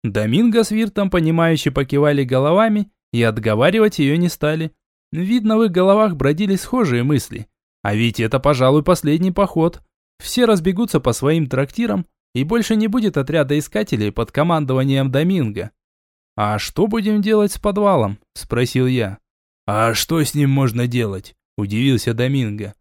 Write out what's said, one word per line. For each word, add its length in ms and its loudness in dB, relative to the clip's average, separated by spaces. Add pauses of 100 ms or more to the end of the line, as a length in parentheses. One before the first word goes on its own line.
Доминго 580 0
с 80 -4
Виртом, 380 -2
понимающе 600 0
покивали 520 0
головами 680 0 (220)
и 100 0
отговаривать 760 2
ее 180 2
не 120 0
стали. 440 -4 (380)
Видно, 460 0
в 80 4
их 80 0
головах 440 2
бродили 400 0
схожие 460 0
мысли. 460 -2 (340)
А 120 -2
ведь 260 0
это, 180 0
пожалуй, 440 2
последний 500 0
поход. 480 0 (420)
Все 220 0
разбегутся 560 2
по 140 0
своим 340 0
трактирам, 580 -2 (280)
и 100 0
больше 320 0
не 120 0
будет 280 0
отряда 420 0
искателей 540 -2
под 180 -4
командованием 800 0
Доминго. 600 -2 (680)
«А 220 -2
что 280 -2
будем 360 -2
делать 300 2
с 60 -12
подвалом?» 600 0 (160)
спросил 520 -2
я. 320 -2 (480)
«А 280 0
что 280 -2
с 120 -4
ним 160 2
можно 360 0
делать?» 480 -4 (220)
удивился 560 0
Доминго. 680 -4